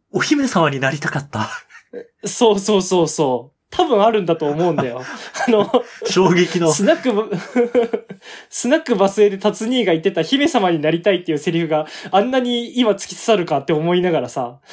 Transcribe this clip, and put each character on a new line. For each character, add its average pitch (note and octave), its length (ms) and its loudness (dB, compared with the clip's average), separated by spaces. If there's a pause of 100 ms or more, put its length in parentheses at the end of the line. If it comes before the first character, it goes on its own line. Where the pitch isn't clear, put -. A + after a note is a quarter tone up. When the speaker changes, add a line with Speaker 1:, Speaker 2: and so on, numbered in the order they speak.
(120)
Speaker 1:
お F#3+ 100 -2
姫 C#4+ 260 0
様 E3 220 2
に C3+ 100 -4
な C3+ 120 0
り D3 80 -6
た D#3 100 -6
か C#3+ 120 -4
っ - 100 -14
た。 A2 180 -4 (760)
Speaker 2:
そ G#3+ 280 4
う G3 60 -2
そ G3+ 180 0
う F#3 40 2
そ F#3 220 2
う D3+ 40 0
そ C3 440 -2
う。 - 40 -20 (140)
多 - 140 0
分 A#3+ 200 2
あ A3 60 6
る A3 120 2
ん F3 40 -4
だ E3 100 0
と D#3+ 100 -4
思 D3+ 240 0
う D#3+ 40 0
ん - 20 -4
だ C3 120 0
よ。 A#2+ 140 -8
<laughs> - 460 -10
あ A#3+ 40 2
の、 G#3 180 4 (360)
Speaker 1:
衝 F#3 260 4
撃 F3+ 280 2
の。 E3 120 4
Speaker 2:
ス F3 120 0
ナ C#4 100 6
ッ D#4+ 40 -2
ク B3+ 160 -2
ば-、 G#3+ 120 0 (680)
<laughs> - 540 -14
ス - 180 -4
ナ C#4+ 100 4
ッ - 40 2
ク B3 140 0
バ F#3+ 140 4
ス G#3+ 120 2
へ G#3 80 6
で G3 80 -6
達 G#3 280 -2
兄 B3 200 0
が F#3 60 2
言 D#3+ 100 0
っ - 20 -12
て G3 80 0
た E3+ 100 -2
姫 C#4 260 0
様 G#3 240 2
に E3 80 0
な D3 120 0
り E3 100 0
た G#3 100 2
い F#3 60 2
っ F3+ 60 -6
て - 80 -4
い D#3 40 0
う - 20 0
セ F3 140 -4
リ E3 100 0
フ E3+ 60 -2
が D#3 200 -2 (240)
あ F#3+ 100 4
ん B3 100 -2
な C4 80 0
に A#3+ 400 -4
今 A3+ 120 2
突 G3+ 160 -4
き - 20 -12
刺 - 120 -10
さ A3+ 140 2
る F3+ 100 0
か D3+ 140 -2
っ - 60 -12
て F3 80 0
思 E3 220 0
い F3+ 60 0
な F3+ 100 0
が D3+ 100 0
ら A#2 80 -6
さ、 B2+ 300 -8 (140)